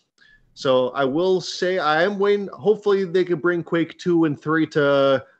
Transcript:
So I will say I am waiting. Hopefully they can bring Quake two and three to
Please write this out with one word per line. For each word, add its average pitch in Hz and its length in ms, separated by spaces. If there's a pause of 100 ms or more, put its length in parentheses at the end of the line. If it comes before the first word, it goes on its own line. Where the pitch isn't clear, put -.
(520)
So 127 380
I 139 140
will 175 360
say 185 380
I 156 240
am 202 160
waiting. 202 300
Hopefully 196 560
they 180 200
can 175 140
bring 170 240
Quake 165 360
two 170 280
and 147 120
three 156 300
to 139 560 (160)